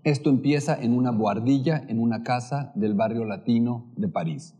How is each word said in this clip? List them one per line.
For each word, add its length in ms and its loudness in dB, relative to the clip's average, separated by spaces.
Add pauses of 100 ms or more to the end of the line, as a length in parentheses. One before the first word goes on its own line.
Esto 260 2
empieza 520 2
en 120 2
una 180 2
buhardilla, 760 0
en 120 -2
una 240 0
casa 520 -4
del 180 0
barrio 320 0
latino 600 0 (120)
de 100 -2
París. 520 -6